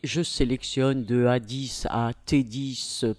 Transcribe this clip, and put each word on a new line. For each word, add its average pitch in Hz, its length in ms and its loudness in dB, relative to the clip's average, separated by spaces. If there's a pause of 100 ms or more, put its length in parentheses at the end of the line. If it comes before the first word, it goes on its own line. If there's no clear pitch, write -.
je 156 180 -2
sélectionne 131 840 0
de 120 220 4
A 123 140 4
dix 123 500 -6
à 117 240 0
T 139 300 2
dix, 123 600 -4 (140)